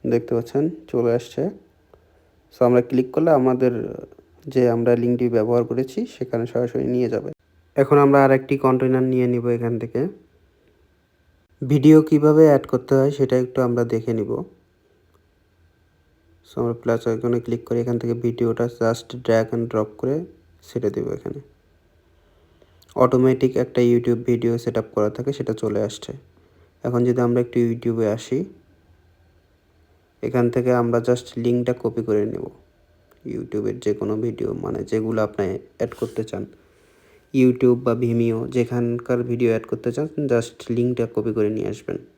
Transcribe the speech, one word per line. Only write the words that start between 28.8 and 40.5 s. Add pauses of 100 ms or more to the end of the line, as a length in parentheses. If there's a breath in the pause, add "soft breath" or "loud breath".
এখান (100)
থেকে (120)
আমরা (100)
just (180)
লিঙ্কটা (100)
কপি
করে (100)
নেব। (880)
YouTube-এর
যে
কোনো (100)
ভিডিও, (160)
মানে (100)
যেগুলো
আপনি (340)
অ্যাড
করতে
চান, (960 soft breath)
YouTube
বা (100)
Vimeo, (180)
যেখানকার (120)
ভিডিও
অ্যাড
করতে
চান, (240)
just (200)